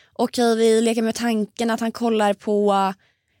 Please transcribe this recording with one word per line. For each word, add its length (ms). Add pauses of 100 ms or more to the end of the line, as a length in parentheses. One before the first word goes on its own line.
(120)
Okej, 440
vi 240
leker 220
med 120
tanken 560
att 100
han 120
kollar 420
på... 600 (460)